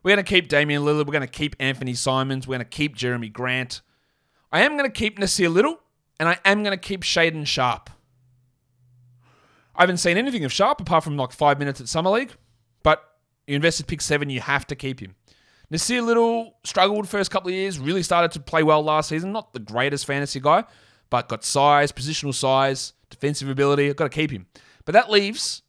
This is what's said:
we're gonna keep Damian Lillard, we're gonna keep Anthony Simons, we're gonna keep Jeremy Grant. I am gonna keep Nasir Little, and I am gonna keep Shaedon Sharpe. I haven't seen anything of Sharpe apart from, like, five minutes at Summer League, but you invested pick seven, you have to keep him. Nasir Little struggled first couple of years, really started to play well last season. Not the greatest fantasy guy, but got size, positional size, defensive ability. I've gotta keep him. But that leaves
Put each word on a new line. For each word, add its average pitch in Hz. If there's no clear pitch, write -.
we're 190
gonna 202
keep 180
Damian 147
Lillard, 151
we're 143
gonna 143
keep 147
Anthony 131
Simons, 131
we're 131
gonna 123
keep 147
Jeremy 120
Grant. 127
I 160
am 294
gonna 277
keep 214
Nasir 185
Little, 247
and 160
I 180
am 208
gonna 202
keep 185
Shaedon 160
Sharpe. 127
I -
haven't 180
seen 175
anything 240
of 127
Sharpe 240
apart 165
from, 147
like, 127
five 143
minutes 143
at 120
Summer 165
League, 233
but 156
you 143
invested 156
pick 156
seven, 147
you 123
have 143
to 143
keep 135
him. 95
Nasir 233
Little 233
struggled 202
first 202
couple 180
of 185
years, 190
really 170
started 170
to 165
play 160
well 156
last 151
season. 170
Not 214
the -
greatest 123
fantasy 139
guy, 151
but 120
got 110
size, 143
positional 143
size, 135
defensive 143
ability. 143
I've 139
gotta 143
keep 156
him. 98
But 151
that 220
leaves 208